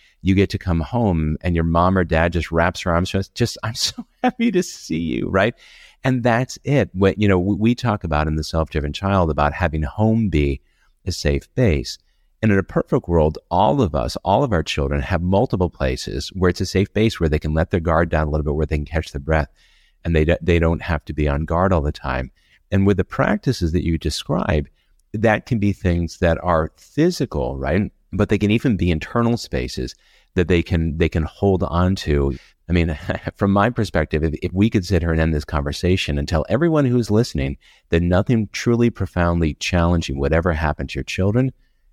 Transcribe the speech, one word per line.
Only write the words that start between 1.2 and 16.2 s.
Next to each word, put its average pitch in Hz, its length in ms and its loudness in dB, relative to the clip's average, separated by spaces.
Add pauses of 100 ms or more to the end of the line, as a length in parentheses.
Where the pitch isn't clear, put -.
and 87 160 0
your 82 80 2
mom 87 340 2
or 90 60 2
dad 82 280 0
just 82 200 -2
wraps 82 300 0
her 87 100 0
arms 87 200 0
around, 95 220 -2
just, - 300 -2
"I'm 110 100 -6
so - 400 -6
<laughs> - 80 -10
happy 240 300 0
to 175 100 0
see - 380 -8
you," - 280 -4
right? 95 260 2 (500)
And 131 180 0
that's 120 400 0
it. 135 300 0
What, 95 280 2
you 104 60 4
know, 98 120 4
we, 95 180 0
we 113 180 2
talk 110 300 -2
about 78 240 0
in 78 80 -2
The 78 80 -4
Self-Driven 76 480 -4
Child 95 380 0
about 73 220 0
having 78 300 -2
home 110 460 0
be 73 320 0 (440)
a 92 60 -6
safe - 460 -2
base. 92 420 0 (440)
And 113 80 2
in 98 80 4
a 95 40 0
perfect - 440 -2
world, 80 320 2 (120)
all 127 320 2
of 76 120 0
us, 62 300 -2
all 107 180 2
of 123 100 0
our 82 100 2
children 71 400 -2
have 82 180 -2
multiple 92 480 2
places 65 640 -4